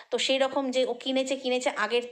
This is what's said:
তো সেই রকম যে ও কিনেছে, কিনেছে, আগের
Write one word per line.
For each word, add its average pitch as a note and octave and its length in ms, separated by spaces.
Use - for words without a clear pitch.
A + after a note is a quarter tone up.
তো A#3+ 80
সেই C4 200
রকম C4+ 320
যে B3+ 160
ও A#3+ 80
কিনেছে, C4 420
কিনেছে, B3+ 340
আগের A#3 420